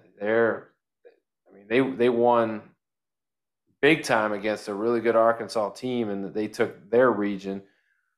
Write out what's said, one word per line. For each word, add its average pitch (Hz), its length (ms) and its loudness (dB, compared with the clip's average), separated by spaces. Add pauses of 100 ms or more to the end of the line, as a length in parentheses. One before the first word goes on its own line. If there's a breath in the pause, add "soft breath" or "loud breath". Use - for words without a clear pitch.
(200)
they're, 110 500 0 (760)
I - 60 -20
mean, - 140 -20
they, 120 120 2 (160)
they 120 120 2
won 117 540 2 (1160)
big 147 220 4
time 107 300 0
against 104 340 -4
a 104 80 -6
really 117 240 0
good 110 160 2
Arkansas 113 560 2
team, 123 380 -4
and 98 260 -8
they 107 140 -4
took - 420 -6
their 120 220 4
region. 98 500 -6 (560)